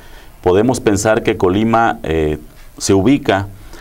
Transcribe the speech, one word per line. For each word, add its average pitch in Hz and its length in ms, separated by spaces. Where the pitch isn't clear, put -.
podemos 113 380
pensar 110 420
que 113 140
Colima, 110 640
eh, 78 360
se - 160
ubica 101 520